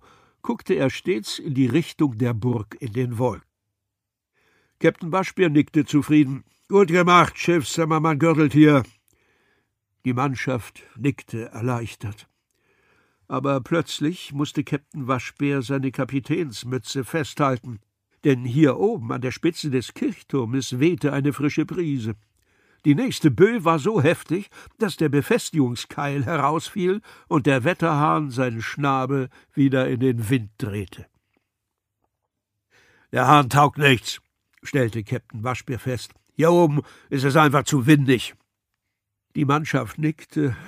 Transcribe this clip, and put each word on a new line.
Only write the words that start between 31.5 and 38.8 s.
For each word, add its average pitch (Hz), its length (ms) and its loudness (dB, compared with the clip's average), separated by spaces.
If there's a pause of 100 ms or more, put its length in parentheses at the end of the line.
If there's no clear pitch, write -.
„Der 123 160 0
Hahn 143 220 6
taugt 143 280 2
nichts“, 139 420 0 (440)
stellte 117 380 -4
Käpt'n 113 420 -10
Waschbär 123 360 -8
fest. - 320 -8 (220)
„Hier 160 180 4
oben 165 300 4 (300)
ist 135 120 -2
es 139 120 0
einfach 147 280 4
zu 135 220 0
windig.“ 135 480 4 (1040)